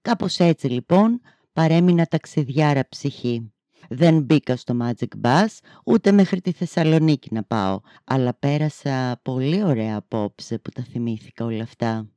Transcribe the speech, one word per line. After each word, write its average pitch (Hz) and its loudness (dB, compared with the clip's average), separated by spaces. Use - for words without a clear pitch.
Κάπως 208 -4
έτσι, 170 2
λοιπόν, 190 2
παρέμεινα 165 4
ταξιδιάρα 143 -2
ψυχή. 117 -6
Δεν 160 4
μπήκα 131 0
στο 120 -6
Magic 117 -6
Bus, 143 2
ούτε 214 2
μέχρι 196 4
τη 180 -6
Θεσσαλονίκη 160 0
να 110 -4
πάω, 98 -2
αλλά 123 -2
πέρασα 143 -4
πολύ 135 -4
ωραία 110 -2
απόψε 104 -8
που - -12
τα - -12
θυμήθηκα 117 -8
όλα 113 -6
αυτά. 113 -6